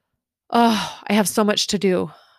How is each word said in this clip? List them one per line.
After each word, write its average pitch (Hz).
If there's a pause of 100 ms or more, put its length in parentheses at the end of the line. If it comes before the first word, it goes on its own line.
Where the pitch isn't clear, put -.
(520)
"Oh, 226
I 208
have 208
so 220
much 202
to 202
do. 180 (280)